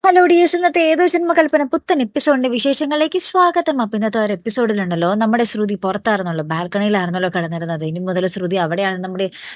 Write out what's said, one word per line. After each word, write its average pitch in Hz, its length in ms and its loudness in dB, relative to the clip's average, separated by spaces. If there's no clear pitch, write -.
ഹലോ 359 180 6
ഡിയേഴ്സ്, 349 300 4
ഇന്നത്തെ 349 240 0
ഏതോ 330 280 4
ജന്മകൽപ്പന 330 560 2
പുത്തൻ 302 380 0
എപ്പിസോഡിന്റെ 254 480 0
വിശേഷങ്ങളിലേക്ക് 294 680 0
സ്വാഗതം. 349 640 2
അപ്പൊ 214 160 -4
ഇന്നത്തെ 220 220 -2
ഒരു 208 140 0
എപ്പിസോഡിലുണ്ടല്ലോ, 196 840 0
നമ്മുടെ 226 280 0
ശ്രുതി 214 320 -2
പുറത്തായിരുന്നല്ലോ, 190 680 -2
ബാൽക്കണിയിലായിരുന്നല്ലോ 180 880 -2
കിടന്നിരുന്നത്. 165 560 -4
ഇനി 160 140 -6
മുതൽ 185 280 -2
ശ്രുതി 180 280 -2
അവിടെയാണ് 185 480 -2
നമ്മുടെ, 185 260 -4